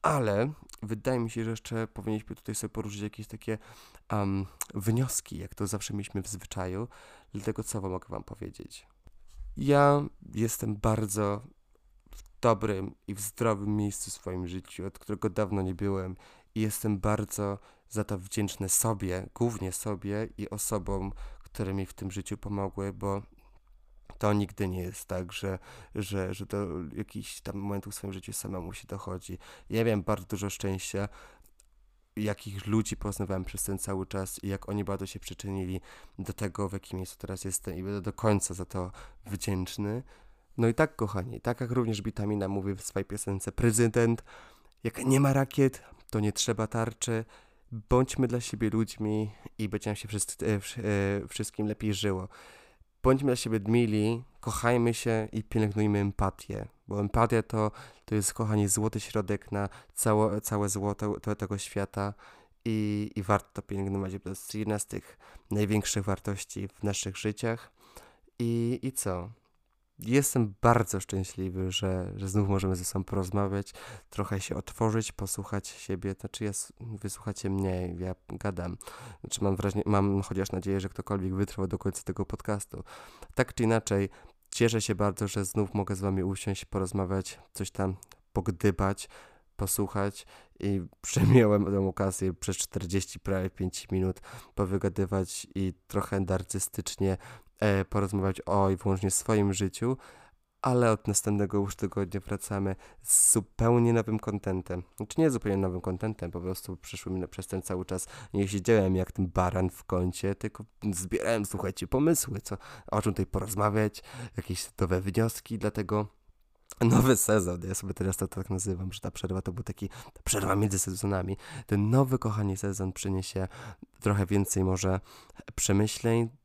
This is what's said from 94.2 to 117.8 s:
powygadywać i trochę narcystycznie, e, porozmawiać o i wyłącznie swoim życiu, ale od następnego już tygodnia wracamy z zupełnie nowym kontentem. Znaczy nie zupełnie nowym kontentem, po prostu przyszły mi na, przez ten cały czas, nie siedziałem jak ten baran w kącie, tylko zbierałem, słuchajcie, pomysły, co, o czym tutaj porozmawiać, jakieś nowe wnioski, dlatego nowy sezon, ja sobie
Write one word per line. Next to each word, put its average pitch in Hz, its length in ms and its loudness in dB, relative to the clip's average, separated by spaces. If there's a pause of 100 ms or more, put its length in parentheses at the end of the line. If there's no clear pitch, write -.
powygadywać 95 1000 0
i 95 180 0 (140)
trochę 98 320 0
narcystycznie, 95 1000 0 (420)
e, 98 260 4
porozmawiać 98 600 0
o 98 240 4
i 98 60 4
wyłącznie 95 360 0
swoim 101 420 2
życiu, 107 440 0 (640)
ale 123 300 6
od - 160 2
następnego 101 500 2
już 98 180 0
tygodnia 98 440 -2
wracamy 98 560 -2 (260)
z - 300 6
zupełnie 117 640 6
nowym 110 260 2
kontentem. 92 640 -2 (140)
Znaczy - 240 -2
nie 156 100 8
zupełnie 107 260 2
nowym 92 240 0
kontentem, 92 500 -4
po 87 100 -8
prostu 92 360 -6
przyszły - 340 -10
mi 92 80 -2
na, 90 80 -4
przez - 200 -10
ten 92 140 -4
cały 92 240 -4
czas, 92 220 -4 (260)
nie 98 140 2
siedziałem 98 480 6
jak 92 160 0
ten 95 160 0
baran 92 420 2
w - 140 -12
kącie, 92 520 0
tylko - 300 -10 (280)
zbierałem, 98 520 0
słuchajcie, 98 420 -4
pomysły, 147 540 2
co, - 160 -6 (340)
o 107 100 2
czym 104 120 2
tutaj 95 120 2
porozmawiać, 104 800 2 (340)
jakieś - 320 -4 (100)
nowe 92 220 4
wnioski, 110 560 0
dlatego 104 500 0 (760)
nowy 120 360 8
sezon, 87 500 4
ja 92 80 -2
sobie 95 180 -6